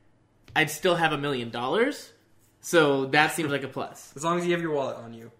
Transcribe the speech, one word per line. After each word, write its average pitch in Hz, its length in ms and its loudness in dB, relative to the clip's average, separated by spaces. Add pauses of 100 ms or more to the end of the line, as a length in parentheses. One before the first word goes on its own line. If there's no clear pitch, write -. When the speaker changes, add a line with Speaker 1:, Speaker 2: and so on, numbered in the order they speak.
(560)
Speaker 1:
I'd 156 140 2
still 180 260 2
have 160 160 2
a 147 60 -2
million 131 320 -4
dollars. 160 580 -2 (560)
So 139 420 4
that 151 260 2
seems 156 180 -2
like 139 140 -2
a 131 40 -8
plus. - 460 -12
Speaker 2:
As 139 80 -12
long 170 160 0
as 175 80 -2
you 175 60 2
have 170 100 0
your 165 80 -4
wallet 131 260 -2
on 117 180 -14
you. 113 260 -18